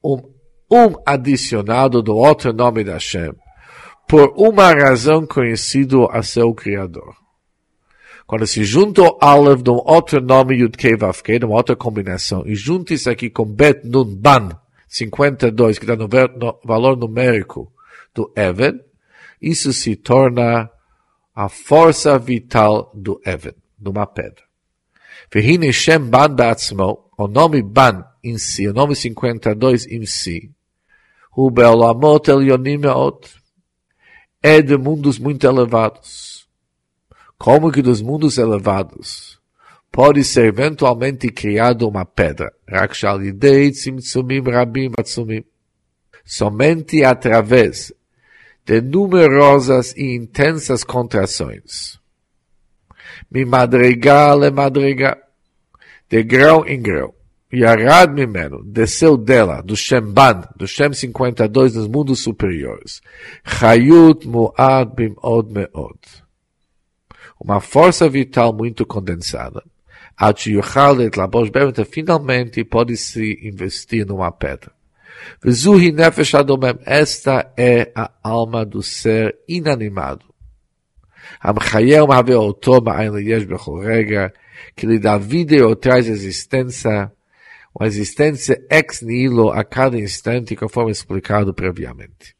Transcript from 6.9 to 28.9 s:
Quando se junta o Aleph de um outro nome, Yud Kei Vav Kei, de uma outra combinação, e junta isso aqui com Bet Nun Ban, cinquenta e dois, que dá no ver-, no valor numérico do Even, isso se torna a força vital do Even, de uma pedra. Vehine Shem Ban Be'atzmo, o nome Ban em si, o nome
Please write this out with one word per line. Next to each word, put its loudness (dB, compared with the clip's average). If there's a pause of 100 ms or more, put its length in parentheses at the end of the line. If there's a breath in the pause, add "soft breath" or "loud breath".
Quando -4
se -4
junta 2
o 6
Aleph 6
de 0
um 0
outro 2
nome, 2
Yud 0
Kei 0
Vav -4
Kei, -4
de -2
uma -2
outra 0
combinação, -8
e -6
junta -6
isso -4
aqui -6
com -6
Bet 2
Nun -2
Ban, 0 (300)
cinquenta -4
e 0
dois, 0
que -16
dá -4
no -10
ver-, 0
no -8
valor 0
numérico -4 (440 soft breath)
do -8
Even, -2 (600 soft breath)
isso -4
se -6
torna 0 (680)
a -6
força 2
vital -2
do -10
Even, -10 (240)
de -14
uma -6
pedra. -14 (880 soft breath)
Vehine 2
Shem 2
Ban 2
Be'atzmo, -4
o -4
nome 2
Ban 0 (180)
em -10
si, -6
o -4
nome 0